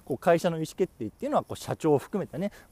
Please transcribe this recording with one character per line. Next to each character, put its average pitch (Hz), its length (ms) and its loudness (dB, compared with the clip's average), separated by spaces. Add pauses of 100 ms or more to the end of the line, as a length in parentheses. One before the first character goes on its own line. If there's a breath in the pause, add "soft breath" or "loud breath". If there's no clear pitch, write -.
こ 147 100 -4
う - 40 -4
会 170 220 4
社 180 100 0
の 165 60 -2
意 160 40 -4
思 156 60 -4 (100)
決 185 160 -2
定 110 140 -8
っ 101 40 -8
て - 140 -12
い 277 40 -2
う - 20 -4
の 247 80 2
は - 60 0
こ - 100 -10
う - 20 -8
社 - 200 -6
長 156 180 4
を 143 40 8
含 - 220 -6
め 139 60 -6
た - 100 -12
ね、 196 140 -4 (220 loud breath)